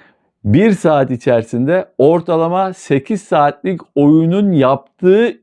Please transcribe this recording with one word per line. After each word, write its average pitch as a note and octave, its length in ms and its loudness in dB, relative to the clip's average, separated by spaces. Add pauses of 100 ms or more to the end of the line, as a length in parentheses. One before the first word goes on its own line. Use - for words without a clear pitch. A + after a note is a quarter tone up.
(440)
bir G#2+ 280 2
saat D3+ 400 0
içerisinde B2+ 760 -2 (120)
ortalama E3+ 760 0
sekiz D#3+ 480 -4
saatlik D#3+ 600 -2 (140)
oyunun E3 560 2
yaptığı F3+ 760 0 (160)